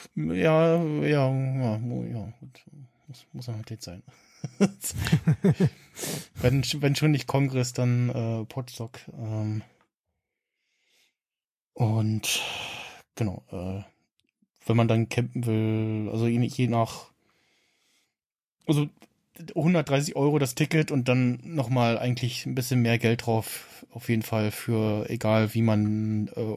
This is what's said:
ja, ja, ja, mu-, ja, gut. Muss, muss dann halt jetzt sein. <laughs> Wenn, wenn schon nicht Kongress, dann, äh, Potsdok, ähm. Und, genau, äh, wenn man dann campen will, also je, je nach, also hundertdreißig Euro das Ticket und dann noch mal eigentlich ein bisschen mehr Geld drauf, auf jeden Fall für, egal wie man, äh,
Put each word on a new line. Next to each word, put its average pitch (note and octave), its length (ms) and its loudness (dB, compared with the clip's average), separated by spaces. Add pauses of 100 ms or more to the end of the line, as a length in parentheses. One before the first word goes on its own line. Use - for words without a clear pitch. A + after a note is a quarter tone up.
(140)
ja, E3 680 2
ja, D3 460 2
ja, C3 500 0
mu-, A#2+ 280 -4
ja, A2+ 340 -8
gut. - 240 -20 (440)
Muss, - 260 -20
muss B2+ 120 -12
dann A#2 100 -8
halt A2 140 -12
jetzt A2 140 -12
sein. F2+ 180 -14 (580)
<laughs> G3 80 6 (1700)
Wenn, C3 280 2 (180)
wenn C#3+ 140 4
schon D#3 160 4
nicht C#3+ 160 2
Kongress, C3 460 0
dann, B2 380 2
äh, A2+ 340 -2
Potsdok, - 560 -12 (180)
ähm. A2 440 -4 (2000)
Und, A2 680 0 (760)
genau, F#2+ 340 -4
äh, F#2+ 320 -6 (840)
wenn A#2 100 2
man A#2 100 4
dann A2+ 220 2
campen B2 360 -4
will, A2 680 0
also A2+ 160 0
je, A#2 120 2
je B2 280 0
nach, A#2 420 -2 (1600)
also D3 220 2 (680)
hundertdreißig D3+ 580 2
Euro D3 240 2
das C3+ 160 0
Ticket D#3 380 2
und C3 160 0
dann B2 340 2
noch D3 260 -4
mal A#2 300 2
eigentlich B2 480 -2
ein C3 80 -4
bisschen B2+ 280 0
mehr A#2 160 4
Geld A#2 280 2
drauf, - 640 -4
auf - 180 -14
jeden A2+ 140 2
Fall G#2+ 300 -2
für, A2 580 -2
egal A2 440 2
wie A2+ 80 2
man, G#2+ 680 2
äh, A2 280 -6